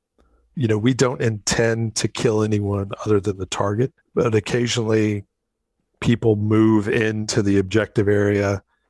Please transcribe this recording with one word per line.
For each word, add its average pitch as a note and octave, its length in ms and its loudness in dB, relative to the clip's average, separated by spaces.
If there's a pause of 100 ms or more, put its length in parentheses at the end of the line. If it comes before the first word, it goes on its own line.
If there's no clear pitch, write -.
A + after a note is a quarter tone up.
(560)
You B2+ 120 -2
know, G#2+ 100 0
we A#2+ 140 2
don't C3 300 0
intend A2+ 760 -2
to A2+ 120 -2
kill G#2+ 340 0
anyone G2+ 480 -2 (160)
other G#2 140 2
than F#2+ 180 -4
the F#2+ 80 -8
target, G#2+ 480 -2 (200)
but A2+ 200 0
occasionally A2 920 -2 (760)
people A#2 360 2
move G#2+ 520 2
into A2 520 -2
the G2+ 180 2
objective G2+ 500 0
area, G2+ 540 0 (260)